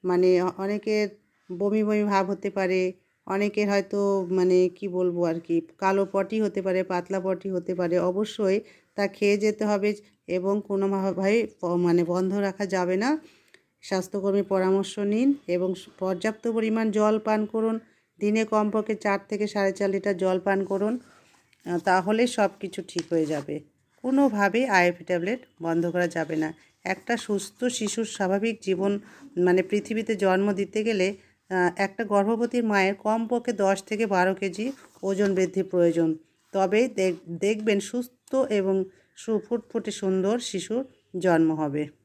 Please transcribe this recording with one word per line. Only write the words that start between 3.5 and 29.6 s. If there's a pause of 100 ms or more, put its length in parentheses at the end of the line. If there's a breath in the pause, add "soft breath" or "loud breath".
হয়তো,
মানে,
কি
বলবো
আর
কি, (180)
কালো
পটি
হতে
পারে,
পাতলা
পটি
হতে
পারে।
অবশ্যই (340 loud breath)
তা
খেয়ে
যেতে
হবে (320 soft breath)
এবং
কোনোভাবেই (140)
প-,
মানে,
বন্ধ
রাখা
যাবে
না। (600 soft breath)
স্বাস্থ্যকর্মীর
পরামর্শ
নিন (120)
এবং
স-, (100)
পর্যাপ্ত
পরিমাণ
জল
পান
করুন। (400 soft breath)
দিনে
কমপক্ষে
চার (100)
থেকে
সাড়ে
চার
লিটার
জল
পান
করুন, (680 soft breath)
আহ,
তাহলে
সব (100)
কিছু
ঠিক
হয়ে
যাবে। (440)
কোনোভাবেই
আইওপি
ট্যাবলেট (220)
বন্ধ
করা
যাবে
না। (300 soft breath)
একটা
সুস্থ
শিশুর
স্বাভাবিক
জীবন, (400 loud breath)
মানে,